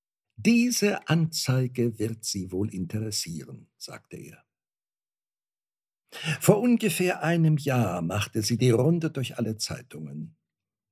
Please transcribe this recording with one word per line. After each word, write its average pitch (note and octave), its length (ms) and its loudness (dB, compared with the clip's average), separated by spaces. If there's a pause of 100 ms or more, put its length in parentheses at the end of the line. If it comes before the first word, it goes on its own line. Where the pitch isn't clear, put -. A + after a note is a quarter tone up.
(340)
„Diese A#3 720 2
Anzeige B2+ 960 0
wird A2 240 -4
Sie F#2 260 -6
wohl G2 240 -2
interessieren“, F#2+ 960 -6 (100)
sagte - 380 -16
er. - 280 -18 (2000)
„Vor G#3 200 6
ungefähr G#3+ 640 2
einem D#3+ 360 4
Jahr A#2+ 440 0
machte G2+ 400 -2
sie A2+ 160 0
die B2 120 4
Runde D#3 420 2
durch - 260 -8
alle G#2+ 180 -2
Zeitungen. D#2 800 -12 (560)